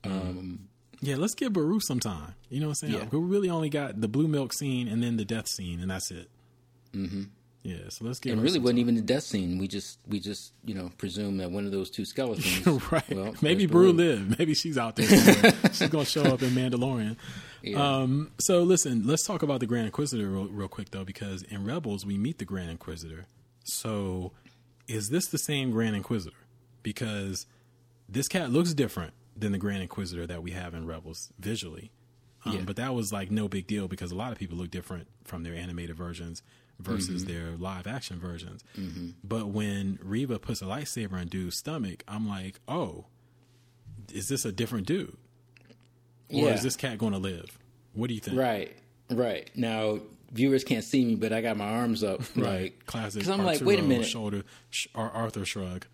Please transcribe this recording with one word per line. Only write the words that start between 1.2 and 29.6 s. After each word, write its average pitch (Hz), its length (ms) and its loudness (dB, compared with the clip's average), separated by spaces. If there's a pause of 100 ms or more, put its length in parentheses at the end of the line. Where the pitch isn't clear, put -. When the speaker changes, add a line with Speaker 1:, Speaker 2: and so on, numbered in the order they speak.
Speaker 1:
get 247 180 -2
Beru 175 280 2
some 123 200 0
time. 87 340 -6 (160)
You 131 100 -2
know 151 60 0
what 147 160 -2
I'm 151 80 -4
saying? - 40 0
Speaker 2:
Yeah. - 160 -4
Speaker 1:
We 147 100 0
really 185 300 2
only 160 200 0
got 135 300 -2
the 110 80 0
blue 139 200 2
milk 139 240 0
scene 127 360 -2
and 113 140 0
then 120 140 0
the 107 80 0
death 110 240 -4
scene, 87 320 -6
and 92 100 -2
that's 92 200 -4
it. - 180 -12 (640)
Speaker 2:
Mm-hmm. 95 300 -4 (400)
Speaker 1:
Yeah, 92 260 -8
so - 160 -12
let's 123 160 -4
get 127 120 -2
Speaker 2:
And 110 80 2
Speaker 1:
her - 40 2
Speaker 2:
really 175 120 4
Speaker 1:
some 131 80 2
Speaker 2:
wasn't 120 120 6
Speaker 1:
time. 123 40 4
Speaker 2:
even 120 160 4
the 113 40 2
death 123 220 2
scene. 90 340 0
We 95 120 -2
just, 98 380 -8
we 104 140 -4
just, 98 320 -10 (140)
you 107 80 -6
know, 90 240 -6
presume 98 400 -2
that 90 120 -2
one 101 140 -2
of 98 80 -2
those 95 160 -2
two - 160 -6
skeletons. 113 600 0
Speaker 1:
<laughs> 147 260 4
Right. 160 160 2
Speaker 2:
Well, 98 320 -2
Speaker 1:
Maybe 180 240 6
Speaker 2:
that's 156 80 4
Speaker 1:
Beru 180 220 12
Speaker 2:
Beru. 170 120 6
Speaker 1:
lived. 107 320 2
Maybe 160 160 4
she's 151 220 0
out 113 200 0
there - 100 4
somewhere. 196 560 12
Speaker 2:
<laughs> - 100 6
Speaker 1:
She's 175 160 2
gonna 151 160 2
show 147 200 0
up 131 180 6
in 127 80 2
Mandalorian. 123 680 2 (460)
Speaker 2:
Yeah. 101 160 -2 (220)
Speaker 1:
Um, 135 380 2
so 175 260 6
listen, 131 420 4
let's 156 200 4
talk - 160 -2
about 139 180 2
the 120 60 0
Grand 117 200 2
Inquisitor 120 420 -2
real, 95 200 0
real 101 200 -6
quick, - 220 -10
though, 95 140 -8
because 95 400 -8
in 98 200 -8
Rebels, 113 400 -4
we 101 140 -2
meet 127 180 -2
the - 80 -8
Grand 90 260 -6
Inquisitor. 82 540 -12 (400)
So 95 680 -4 (540)
is 110 220 -4
this 165 200 0
the - 100 -4
same 135 320 0
Grand 110 260 2
Inquisitor? 98 400 -4 (460)
Because 104 640 -6 (640)
this 131 180 -2
cat 165 220 0
looks 165 240 4
different 104 400 -2 (200)
than 104 180 -2
the 98 60 0
Grand 98 220 -2